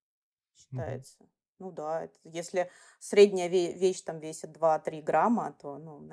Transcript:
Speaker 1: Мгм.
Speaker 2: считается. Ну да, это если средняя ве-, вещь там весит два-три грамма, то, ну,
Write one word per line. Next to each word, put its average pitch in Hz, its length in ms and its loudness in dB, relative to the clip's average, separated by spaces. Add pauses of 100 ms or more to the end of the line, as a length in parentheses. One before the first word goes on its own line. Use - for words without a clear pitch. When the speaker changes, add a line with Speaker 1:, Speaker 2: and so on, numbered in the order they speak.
(720)
Speaker 1:
Мгм. 131 340 -8
Speaker 2:
считается. - 220 -20 (320)
Ну 185 120 -12
да, 160 340 -6
это - 200 -20
если 170 460 -4 (280)
средняя 196 500 6
ве-, 175 240 2
вещь 185 300 0
там 165 160 -10
весит 156 340 -12
два-три 156 480 0
грамма, 165 520 0
то, 143 240 -14
ну, 151 220 -16 (140)